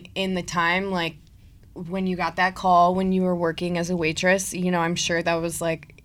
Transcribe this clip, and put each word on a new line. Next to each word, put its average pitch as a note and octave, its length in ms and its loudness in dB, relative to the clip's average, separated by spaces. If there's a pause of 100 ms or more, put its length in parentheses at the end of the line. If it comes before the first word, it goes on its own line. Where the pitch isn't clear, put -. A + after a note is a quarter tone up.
(140)
in F#3+ 200 -2
the F3+ 80 -2
time, F3 480 0
like, E3+ 240 -2 (600)
when F#3 320 -6
you F#3 100 -2
got E3+ 200 -4
that F#3 180 2
call, F3+ 400 4
when F#3+ 180 0
you F#3 100 2
were F3+ 120 2
working E3+ 440 -2
as E3+ 120 -4
a F#3 60 0
waitress, F3+ 560 0
you F3+ 180 -2
know, F3 100 2
I'm E3+ 160 0
sure E3+ 260 -2
that E3+ 140 0
was, E3 240 -4
like, E3 440 -6